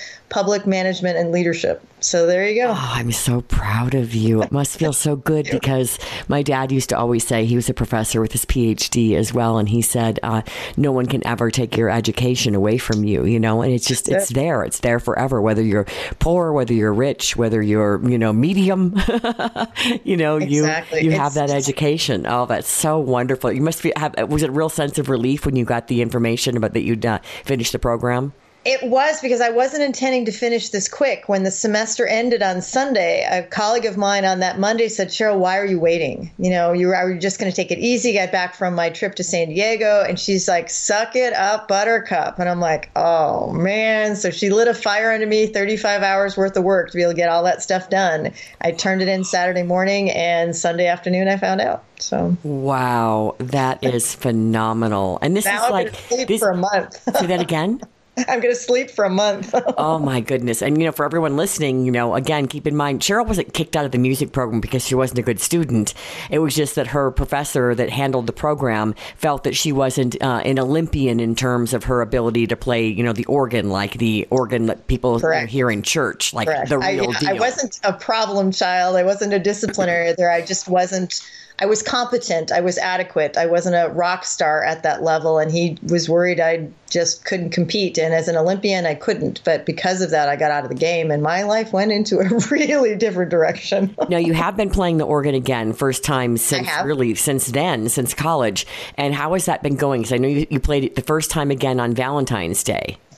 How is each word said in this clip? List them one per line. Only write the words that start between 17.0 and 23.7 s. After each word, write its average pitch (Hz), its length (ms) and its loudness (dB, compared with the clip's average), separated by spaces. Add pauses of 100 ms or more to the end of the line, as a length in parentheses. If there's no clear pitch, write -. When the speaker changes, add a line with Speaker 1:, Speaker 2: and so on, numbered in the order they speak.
Speaker 2:
whether 110 260 2
you're, 104 460 2
you 123 100 2
know, 110 140 2
medium, 185 640 2 (540)
<laughs> - 540 -4
you 190 120 0
know, 156 220 2
you, 147 260 2
Speaker 1:
Exactly. 156 400 -2
Speaker 2:
you 160 80 4
have 151 160 2
Speaker 1:
It's 139 80 -6
Speaker 2:
that 143 140 0
Speaker 1:
just 139 180 0
Speaker 2:
education. 147 580 0
Oh, 123 200 0
that's 113 240 -4
so 156 280 0
wonderful. 127 540 0
You 131 100 0
must 160 200 -2